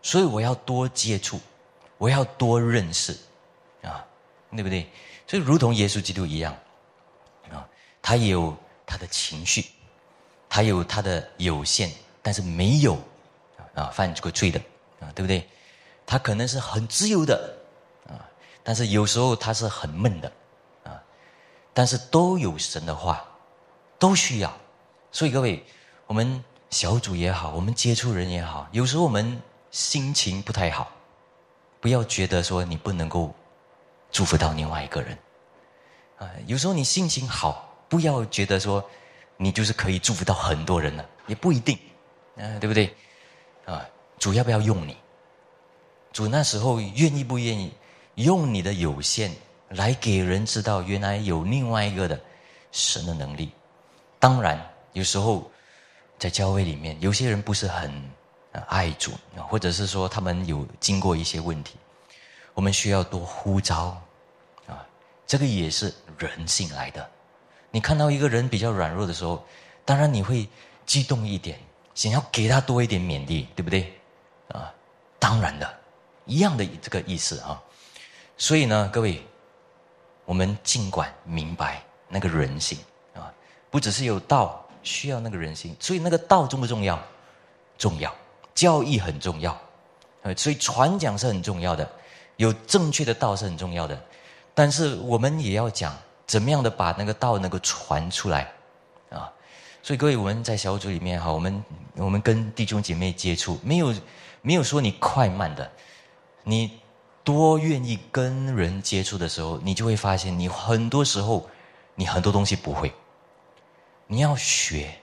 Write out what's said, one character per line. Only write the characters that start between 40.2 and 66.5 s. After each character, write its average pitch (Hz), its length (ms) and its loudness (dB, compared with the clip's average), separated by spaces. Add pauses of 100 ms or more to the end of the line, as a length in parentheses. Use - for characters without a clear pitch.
到 92 100 4
很 78 300 0
多 87 180 2
人 73 140 -2
了， 76 120 -12 (200)
也 104 80 -4
不 175 160 2
一 127 80 4
定， 113 180 0 (600)
啊， 107 200 -8
对 104 80 -4
不 107 80 2
对？ 104 180 4 (760)
啊， 87 200 -10 (320)
主 98 160 2
要 120 80 4
不 120 80 2
要 110 100 4
用 104 240 2
你？ 73 120 -12 (1160)
主 107 140 -2
那 123 160 2
时 - 160 0
候 117 220 2
愿 127 360 2
意 139 60 -2
不 123 160 -2
愿 117 180 -2
意 95 160 -6 (440)
用 147 360 4
你 98 80 0
的 92 120 -2
有 80 280 -2
限 95 320 -2 (360)
来 98 260 0
给 110 240 2
人 92 260 2
知 110 160 -2
道， 101 220 0
原 98 180 -2
来 101 180 -2
有 87 260 -2
另 123 260 0
外 110 160 2
一 101 80 -4
个 92 140 -2
的 76 120 -4 (520)
神 - 340 -2
的 85 80 -4
能 73 220 -8
力？ 76 160 -8 (640)
当 127 240 8
然， 82 180 2 (320)
有 95 120 -4
时 - 140 0
候 98 300 0 (680)
在 90 140 -4
教 95 220 0
会 98 100 4
里 82 140 -2
面， 78 240 -8
有 98 120 2
些 127 160 0
人 104 140 0
不 104 100 -2
是 101 140 -2
很， 71 440 -6 (420)
呃， - 160 -10
爱 90 240 0
主， - 180 -6 (380)
或 110 100 0
者 90 140 0
是 101 120 0
说 95 240 -2
他 107 120 -4
们 90 260 -2
有 73 180 -2 (140)
经 98 220 0
过 92 160 2
一 82 80 -2
些 80 160 -4
问 80 240 -4
题， - 100 -18 (800)
我 - 60 -2
们 98 120 2
需 104 180 0
要 98 120 2
多 87 180 -4
呼 98 400 -2
召， 87 400 -2 (680)
啊， - 180 -16 (400)
这 - 100 2
个 139 80 4
也 98 240 2
是 95 240 -4 (240)
人 82 300 -8
性 82 280 -2